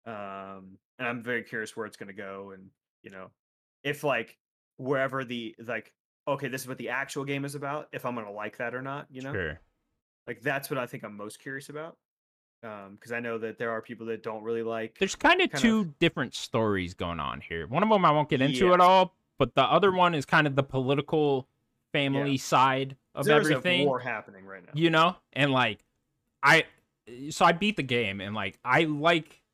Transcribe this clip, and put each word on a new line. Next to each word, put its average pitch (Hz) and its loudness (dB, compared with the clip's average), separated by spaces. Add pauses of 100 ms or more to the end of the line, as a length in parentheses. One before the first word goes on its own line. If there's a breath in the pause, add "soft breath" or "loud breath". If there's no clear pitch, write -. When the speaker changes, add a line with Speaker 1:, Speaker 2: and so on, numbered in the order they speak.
Speaker 1:
Um, 98 -14 (200)
and 127 -6
I'm 120 -6
very 117 -6
curious 110 -10
where 113 -8
it's 104 -18
gonna 98 -16
go 98 -12
and, 95 -20 (320)
you - -20
know, 95 -18 (520)
if, 143 -6
like, 120 -2 (380)
wherever 135 -2
the, 117 -10
like, 113 -10 (340)
"Okay, 139 -4
this 123 -8
is - -12
what 127 -10
the 113 -8
actual 135 -6
game 139 -4
is 139 -10
about," 143 -8
if 131 -10
I'm 123 -4
gonna 107 -10
like 104 -10
that 120 -6
or 127 -8
not, 139 -10
you 131 -14
know? 135 -10
Speaker 2:
Sure. 82 -6 (680)
Speaker 1:
Like, 117 -12
that's 139 -4
what 139 -4
I 123 -6
think 117 -14
I'm 104 -14
most 104 -14
curious 135 -14
about. 151 -14 (680)
Um, 104 -14
'cause 117 -14
I 120 -4
know 117 -6
that 110 -8
there 117 -2
are 113 -4
people 113 -12
that 113 -6
don't 110 -8
really 117 -4
like 113 -6
Speaker 2:
There's 190 -2
kinda 349 4
Speaker 1:
kind 143 0
of 220 6
Speaker 2:
two 185 -2
different 160 0
stories 101 0
going 85 -4
on 69 -6
here. 82 -8
One 147 0
of 220 4
'em 196 4
I 156 8
won't 151 2
get 131 2
into 135 4
Speaker 1:
Yeah. - 8
Speaker 2:
at 180 6
all, 185 6 (240)
but 123 2
the 135 4
other 175 4
one 180 4
is 156 -2
kind 160 4
of 139 0
the 135 4
political 139 0 (420)
family 139 0
Speaker 1:
Yeah. - -
Speaker 2:
side 135 2 (180)
of 143 0
Speaker 1:
There's 147 6
Speaker 2:
everything. - 4
Speaker 1:
a 143 2
war 123 -2
happening 104 -8
right 95 -18
now. 135 -8
Speaker 2:
You 165 4
know? 165 4 (160)
And, 139 2
like, 123 0 (580)
I, 151 6 (680)
so 185 2
I 170 6
beat 202 0
the 156 -4
game, 117 0
and, 101 -6
like, 98 -6
I 135 4
like 156 0 (100)